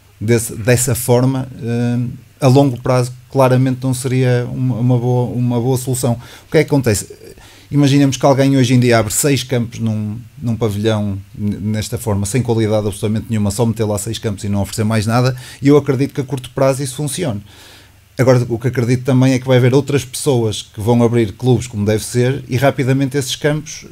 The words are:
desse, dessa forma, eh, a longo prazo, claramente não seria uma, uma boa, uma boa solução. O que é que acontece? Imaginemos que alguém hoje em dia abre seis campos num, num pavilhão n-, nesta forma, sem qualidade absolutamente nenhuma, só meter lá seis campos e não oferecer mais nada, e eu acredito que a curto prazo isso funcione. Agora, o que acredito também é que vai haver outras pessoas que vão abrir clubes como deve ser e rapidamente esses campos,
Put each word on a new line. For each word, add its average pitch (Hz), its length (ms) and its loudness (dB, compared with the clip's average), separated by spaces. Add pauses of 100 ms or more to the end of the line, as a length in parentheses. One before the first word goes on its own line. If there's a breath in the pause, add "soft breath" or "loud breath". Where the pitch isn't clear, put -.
(180 soft breath)
desse, 113 380 0
dessa 123 380 0
forma, 131 520 0 (160)
eh, 120 360 -2 (420)
a 143 80 4
longo 131 320 4
prazo, 127 320 0 (180)
claramente 127 520 2
não 131 100 -2
seria 123 580 0
uma, 127 260 -2
uma 123 220 2
boa, 123 380 0
uma 123 240 0
boa 127 160 0
solução. 127 380 -2 (320 loud breath)
O - 40 -20
que 165 80 2
é 156 60 4
que 156 40 -12
acontece? 131 460 0 (560 loud breath)
Imaginemos 143 460 4
que - 80 -4
alguém 139 320 4
hoje 131 180 4
em 127 40 6
dia 120 200 4
abre 107 140 0
seis 143 300 0
campos 117 380 -4
num, 107 400 -4 (200)
num 120 140 -2
pavilhão 104 640 -2 (180)
n-, 104 200 -4
nesta 107 420 -4
forma, 101 280 -2
sem 131 160 -2
qualidade 110 440 0
absolutamente 104 420 -4
nenhuma, 104 220 0
só 117 160 0
meter 113 180 0
lá 104 140 -2
seis 110 200 -6
campos 104 260 -6
e 104 40 -6
não 101 120 0
oferecer 107 240 -4
mais 107 220 0
nada, 123 280 2 (260 loud breath)
e 135 80 2
eu 147 80 6
acredito 139 380 0
que 147 60 -6
a 131 40 -2
curto 131 260 -10
prazo 135 320 0
isso 135 120 -8
funcione. 147 480 -6 (720 loud breath)
Agora, 123 320 4
o 117 80 -4
que 127 120 -4
acredito 123 340 0
também 131 300 4
é 127 80 0
que 127 80 -12
vai 131 80 6
haver 123 180 4
outras 139 300 0
pessoas 117 580 -2
que - 180 -16
vão 120 220 2
abrir 113 300 2
clubes 127 340 2
como 104 180 -4
deve 107 200 0
ser 127 440 -2
e 131 80 -2
rapidamente 131 600 0
esses 131 180 -4
campos, 151 580 -4